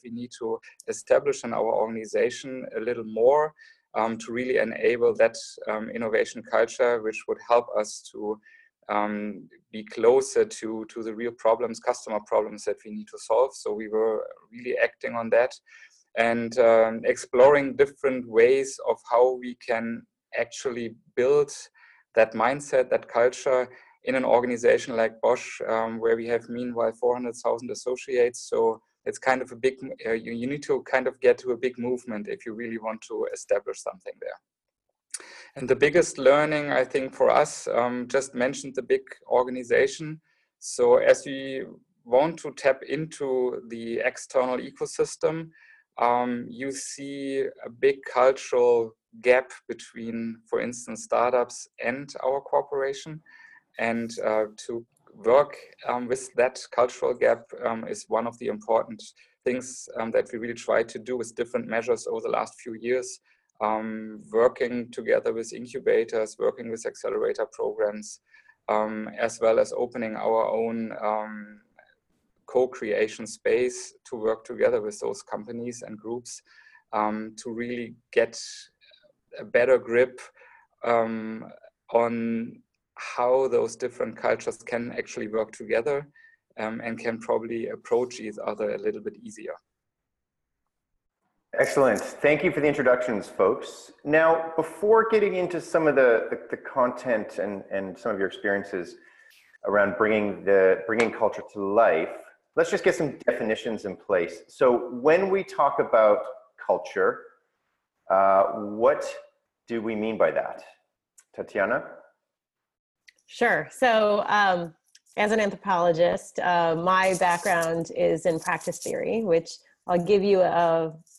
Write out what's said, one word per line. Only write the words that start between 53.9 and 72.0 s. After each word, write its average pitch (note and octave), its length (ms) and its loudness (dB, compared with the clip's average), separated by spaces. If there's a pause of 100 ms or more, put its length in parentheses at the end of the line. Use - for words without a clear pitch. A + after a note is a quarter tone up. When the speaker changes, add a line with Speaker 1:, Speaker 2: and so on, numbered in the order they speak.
Speaker 1:
uh, G#2+ 220 2 (200)
to A#2 180 -8 (300)
work, B2+ 420 4 (320)
um, B2 200 -2
with B2+ 160 -4 (100)
that B2 240 0 (160)
cultural B2 400 0
gap, A#2 280 2 (220)
um, A2+ 240 -4
is - 200 -10
one A2+ 180 0
of A#2 120 -10
the A#2 100 -6
important A2 540 -2 (420)
things, B2+ 440 -4 (100)
um, A2+ 120 -4
that A#2+ 220 0
we A#2+ 60 -8
really A#2 160 -8
try A2+ 280 -2
to A#2 160 -8
do A#2+ 180 -8
with A2+ 180 -8
different A#2 320 -6
measures A2+ 400 -4
over A2+ 160 -6
the A#2 160 -4
last A2 240 -8
few A2+ 120 -12
years, B2 460 -4 (420)
um, A2 600 -4 (100)
working A#2+ 580 0
together A2+ 420 -2
with A2+ 200 -8
incubators, A2+ 840 -2
working A2+ 320 -2
with A2+ 160 -8
accelerator A2 640 -4
programs, G#2+ 680 -4 (480)
um, G#2+ 400 -2 (100)
as A2+ 220 -2
well A2+ 180 4
as A2+ 180 2
opening A#2+ 400 -4
our A2 320 2
own, A2+ 440 -2 (100)
um, G#2+ 580 -6 (840)